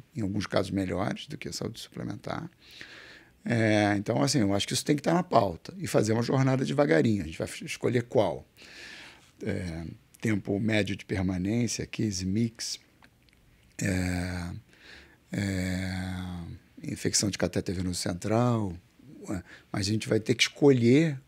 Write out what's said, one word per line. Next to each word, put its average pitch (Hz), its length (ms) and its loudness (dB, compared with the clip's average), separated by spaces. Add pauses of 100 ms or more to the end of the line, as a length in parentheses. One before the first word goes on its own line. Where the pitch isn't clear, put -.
(160)
em 113 60 -6
alguns 98 260 -2
casos, 101 240 0
melhores 92 560 -2
do - 100 -12
que - 120 -10
a - 40 -12
saúde - 280 -8
suplementar. - 680 -8 (920)
É, 107 540 4
então, 117 240 0
assim, 143 180 2
eu 98 140 4
acho 101 140 2
que - 60 -4
isso - 120 -2
tem 151 100 4
que 147 60 -2
tá - 120 0
na 180 100 2
pauta 101 540 2
e 165 100 -6
fazer 110 260 2
uma 120 100 2
jornada 131 400 2
devagarinho. 143 600 4
A - 20 -6
gente 80 120 -10
vai - 100 -4 (160)
escolher 120 400 0
qual. 90 440 0 (960)
É, 90 400 -4 (380)
tempo 101 380 0
médio 104 360 2
de - 100 -12
permanência, 98 800 0
case 95 400 -2
mix, 113 540 -2 (1040)
é, 90 680 -2 (800)
é, 92 600 -2 (920)
infecção - 460 0
de 87 80 -4
catéter 92 380 -2
venoso 90 240 -4
central, 104 760 0 (540)
é, 92 120 -4 (300)
mas 95 160 -2
a 104 40 0
gente 110 180 -2
vai 110 100 4
ter 117 160 0
que - 80 2
escolher 135 840 6